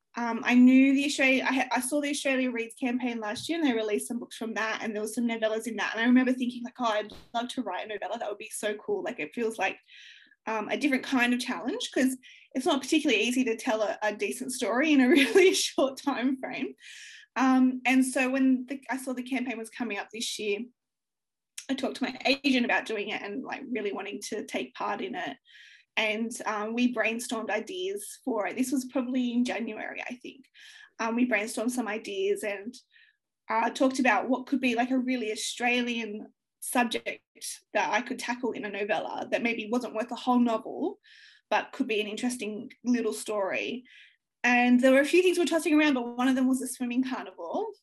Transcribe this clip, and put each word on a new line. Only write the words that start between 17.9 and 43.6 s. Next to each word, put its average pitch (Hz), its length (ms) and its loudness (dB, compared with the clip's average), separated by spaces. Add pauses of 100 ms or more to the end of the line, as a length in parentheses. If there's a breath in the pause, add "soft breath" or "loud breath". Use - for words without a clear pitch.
so 262 240 0
when 262 380 4
the, 277 120 -8 (100)
I 262 80 -2
saw 262 160 -6
the 247 100 -8
campaign 247 340 -4
was 226 120 -10
coming 214 280 -6
up 196 160 -8
this - 260 -6
year, 208 200 -2 (1120)
I 277 40 0
talked 254 240 -6
to - 60 -4
my - 220 -6
agent 262 400 2
about 180 200 0
doing 208 240 -6
it 190 120 -6
and, 208 220 -8
like, - 260 -10
really 214 220 -4
wanting 202 380 -10
to 214 160 -6
take - 300 -6
part 202 260 -6
in - 140 -8
it. 170 200 -8 (600 loud breath)
And, 220 340 -2 (140)
um, 214 280 -4
we 247 200 2
brainstormed 220 560 -2
ideas 196 720 -6
for 214 240 -2
it. 180 80 -6
This 254 160 -2
was 262 140 0
probably 247 480 -2
in 240 100 4
January, 214 640 -6
I - 80 -10
think. - 300 -18 (540 loud breath)
Um, 226 160 -2
we 247 120 2
brainstormed 226 440 0
some 233 160 -2
ideas 202 560 -2
and, 202 300 -6 (760 soft breath)
uh, 226 220 2
talked 262 280 2
about 226 300 2
what 254 160 0
could 254 160 -2
be, 247 140 2
like, 247 160 0
a 262 60 2
really 240 340 -2
Australian 233 960 -2 (340)
subject - 600 -2 (520)
that 190 180 0
I 214 100 2
could 247 180 -8
tackle 247 320 -4
in - 140 -8
a 208 40 -6
novella 202 640 -4
that 202 120 -2
maybe 226 280 -2
wasn't 247 220 -4
worth 226 180 -4
a 240 40 -8
whole 247 240 2
novel, 240 600 -2 (500 soft breath)
but - 220 0
could - 160 -4
be 208 140 0
an 208 60 -2
interesting 214 640 -6 (120)
little 226 300 0
story. 196 680 -4 (600 loud breath)